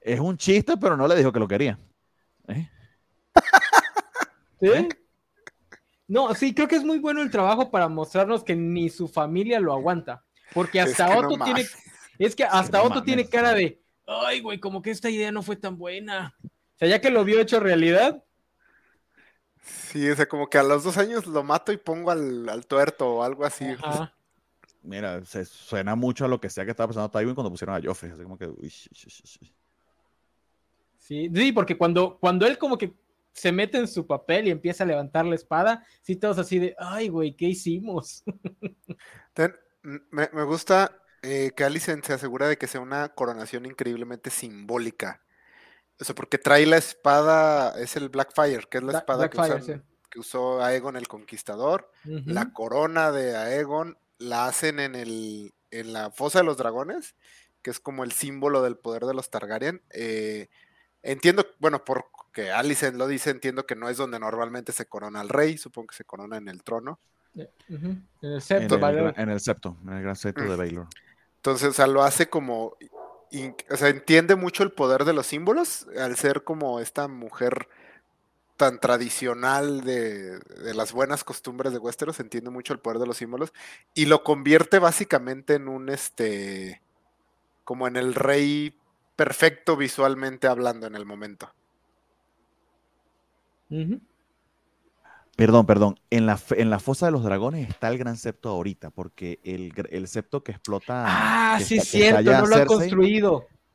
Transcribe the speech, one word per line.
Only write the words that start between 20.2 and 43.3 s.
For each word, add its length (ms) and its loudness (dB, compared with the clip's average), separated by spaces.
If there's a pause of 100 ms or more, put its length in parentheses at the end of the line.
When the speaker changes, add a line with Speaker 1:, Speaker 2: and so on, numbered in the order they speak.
Speaker 3:
como 220 -4
que 80 6
a 60 8
los 200 4
dos 140 -2
años 300 0
lo 160 -2
mato 280 0
y 60 -4
pongo 340 -6
al, 380 -4
al 160 -8
tuerto 520 2
o 60 -2
algo 220 -4
así. 200 -6
Speaker 2:
Ajá. 480 -6 (680)
Speaker 1:
Mira, 440 -8
se 200 -10
suena 500 -6
mucho 300 -2
a 20 0
lo 120 0
que 100 -8
sea 160 -8
que 60 -8
estaba 160 -4
pensando 240 -6
Tywin 240 -2
cuando 160 -6
pusieron 240 -8
a 100 -6
Joffrey, 260 -8
así 120 -18
como 140 -18
que, 100 -12
uy, 140 -14
uy, 100 -14 (340)
uy, 360 -20
uy. 140 -20 (1400)
Speaker 2:
Sí, 360 -8
sí, 180 2
porque 260 0
cuando, 420 2
cuando 280 4
él 100 0
como 200 -2
que 160 -6 (400)
se 180 -2
mete 260 0
en 100 0
su 200 -6
papel 400 0
y 40 2
empieza 320 -4
a 40 0
levantar 380 0
la 100 -2
espada, 500 0 (160)
sí, 140 -6
todos 240 -2
así 200 0
de, 200 -2
"Ay, 300 -6
güey, 260 -2
¿qué 100 -4
hicimos?". 800 -6
<laughs> 720 -14 (360)
Speaker 3:
Ten-, 220 0 (280)
m-, 180 -14 (100)
me, 220 -2
me 100 -2
gusta, 540 2 (240)
eh, 340 -4
que 80 -2
Alicent 420 -2
se 80 -4
asegura 340 -2
de 100 0
que 100 -8
sea 140 -10
una 280 -6
coronación 560 -6